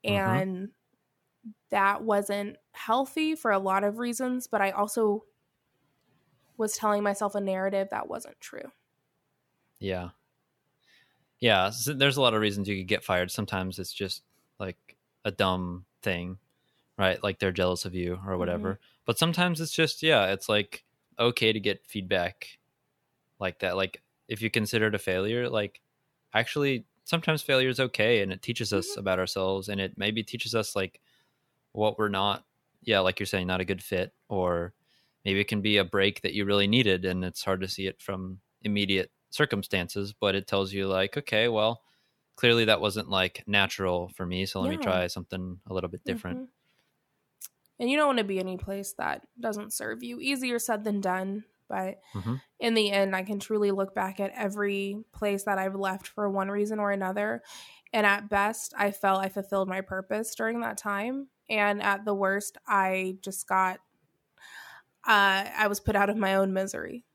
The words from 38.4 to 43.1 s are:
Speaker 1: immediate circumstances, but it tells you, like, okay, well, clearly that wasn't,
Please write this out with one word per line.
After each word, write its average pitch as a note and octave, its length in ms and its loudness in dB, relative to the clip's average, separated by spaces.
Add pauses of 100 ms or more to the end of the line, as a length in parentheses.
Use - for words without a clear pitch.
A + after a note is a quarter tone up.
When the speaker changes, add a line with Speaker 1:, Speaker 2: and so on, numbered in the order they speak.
Speaker 1:
immediate G2+ 480 0 (200)
circumstances, G2+ 880 -2
but G2 180 2
it G2 100 -4
tells G2 260 0
you, G2 140 -2
like, F#2+ 300 0
okay, A#2 320 2
well, A2+ 340 2 (540)
clearly A#2 300 6
that G#2 140 6
wasn't, G2+ 300 -2